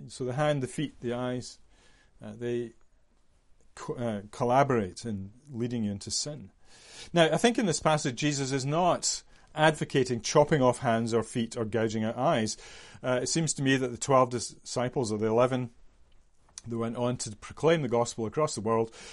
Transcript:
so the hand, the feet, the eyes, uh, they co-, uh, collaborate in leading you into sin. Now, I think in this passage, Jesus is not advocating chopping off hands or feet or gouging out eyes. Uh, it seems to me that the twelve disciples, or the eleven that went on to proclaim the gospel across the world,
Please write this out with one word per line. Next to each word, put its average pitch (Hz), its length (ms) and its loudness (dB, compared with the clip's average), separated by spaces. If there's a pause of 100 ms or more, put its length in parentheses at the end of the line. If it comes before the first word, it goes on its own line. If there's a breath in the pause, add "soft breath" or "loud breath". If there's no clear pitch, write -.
so - 160 -8
the 123 100 -4
hand, 147 280 0
the 127 40 -4
feet, - 340 -6
the 120 140 -4
eyes, 123 440 -6 (640 soft breath)
uh, 107 160 -14
they 120 340 -6 (1000)
co-, - 200 -10
uh, 117 260 -4 (100)
collaborate 120 760 2
in 98 240 -6 (200)
leading 120 340 -4
you 104 80 -2
into 98 180 -10
sin. 139 400 -6 (640 loud breath)
Now, 165 180 6
I 165 60 2
think 240 180 4
in 254 80 0
this 170 160 0
passage, 151 360 2
Jesus 139 360 0
is 135 140 -2
not 156 560 0 (300 soft breath)
advocating 151 680 2
chopping 147 420 4
off 123 160 6
hands 113 340 0
or 113 120 2
feet 117 320 -4
or 120 80 -2
gouging 110 400 -2
out 117 120 -2
eyes. 123 400 0 (460 loud breath)
Uh, 127 200 0
it 131 60 -4
seems 160 260 0
to 147 80 -4
me 135 140 4
that 127 120 0
the 120 80 -8
twelve 127 340 4
disciples, 123 800 -4
or 107 80 -2
the 110 80 0
eleven 123 440 2 (1000)
that 117 100 -6
went 113 180 -4
on 123 200 0
to 110 200 -8
proclaim 160 460 0
the 127 60 -2
gospel 117 380 0
across 151 280 -2
the - 60 -6
world, 113 340 0 (180 loud breath)